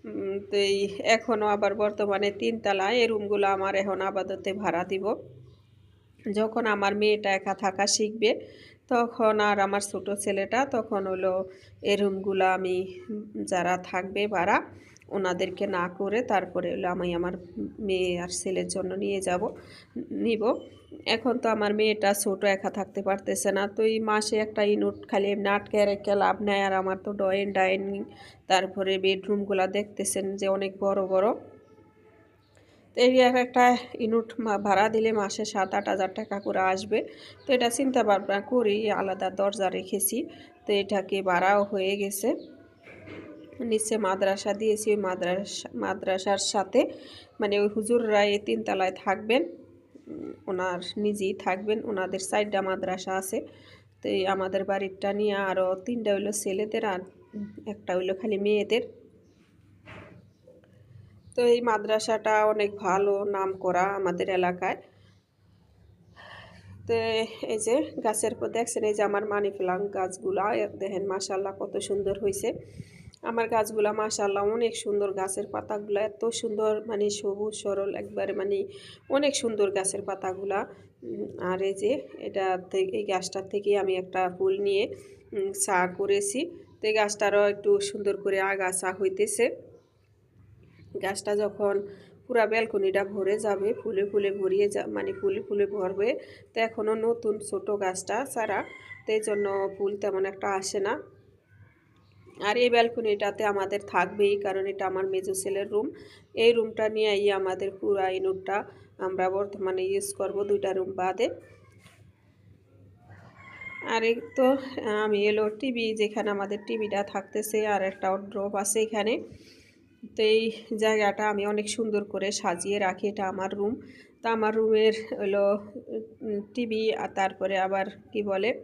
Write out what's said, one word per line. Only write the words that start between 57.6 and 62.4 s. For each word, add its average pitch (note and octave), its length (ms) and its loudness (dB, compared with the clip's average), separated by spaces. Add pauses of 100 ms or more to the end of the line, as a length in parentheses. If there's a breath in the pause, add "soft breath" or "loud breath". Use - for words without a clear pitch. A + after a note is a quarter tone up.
একটা G#3 280 -8
হইলো F#3 180 0
খালি G#3 240 -2
মেয়েদের। G#3 460 2 (2500 soft breath)
তো - 120 0
এই A#3+ 160 6
মাদ্রাসাটা G#3+ 760 2 (100)